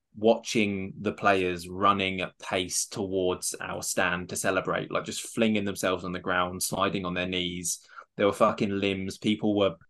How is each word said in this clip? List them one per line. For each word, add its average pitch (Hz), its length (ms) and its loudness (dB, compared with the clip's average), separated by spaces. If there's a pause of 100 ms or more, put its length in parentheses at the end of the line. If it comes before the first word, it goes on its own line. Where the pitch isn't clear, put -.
(160)
watching 101 840 2
the 101 140 0
players 90 560 2
running 95 520 2
at - 180 -6
pace - 460 -2
towards 92 720 -2
our 92 220 -6
stand 90 480 -2
to 107 60 -6
celebrate, 90 560 0
like, 90 140 -2
just - 160 -8
flinging 107 440 2
themselves 92 380 -2
on 92 80 -6
the 90 80 -4
ground, 90 420 0
sliding 95 440 0
on 87 80 -2
their 90 140 -2
knees. 90 520 -4 (380)
There 104 80 2
were 101 80 4
fucking 110 360 4
limbs. 98 480 -2
People 107 400 0
were, 95 180 4 (140)